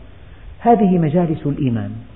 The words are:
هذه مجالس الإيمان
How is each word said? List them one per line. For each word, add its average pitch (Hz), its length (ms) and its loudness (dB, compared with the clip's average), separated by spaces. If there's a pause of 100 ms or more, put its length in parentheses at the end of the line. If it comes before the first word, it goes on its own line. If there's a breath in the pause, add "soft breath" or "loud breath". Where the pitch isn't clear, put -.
(600 soft breath)
هذه 202 380 4
مجالس 147 480 0
الإيمان 117 460 -2 (240)